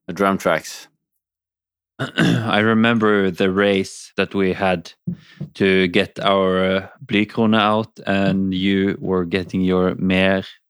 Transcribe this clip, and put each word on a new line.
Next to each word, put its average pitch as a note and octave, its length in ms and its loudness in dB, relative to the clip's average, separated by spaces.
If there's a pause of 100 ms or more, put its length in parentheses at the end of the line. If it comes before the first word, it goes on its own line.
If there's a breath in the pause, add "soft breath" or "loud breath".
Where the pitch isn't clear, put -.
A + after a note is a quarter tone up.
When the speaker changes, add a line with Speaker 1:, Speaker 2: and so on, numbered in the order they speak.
Speaker 1:
the F#2 60 -10
drum F#2+ 260 0
tracks. - 500 -4 (1120)
Speaker 2:
<clears throat> - 0 -
I A2+ 600 0
remember A2 680 2
the F#2 200 0
race G2 680 0
that G2 180 -2
we F#2+ 180 0
had F2+ 400 -2 (600 loud breath)
to F#2+ 340 2
get F#2 320 -2
our, F#2+ 440 2
uh, F#2+ 240 -2 (160)
Blykrone G#2+ 520 0
out, G#2+ 500 0
and G2 480 0
you F#2+ 460 0
were F2+ 240 -2
getting F#2 380 -4
your F#2 340 2
Mer F#2+ 480 0 (260)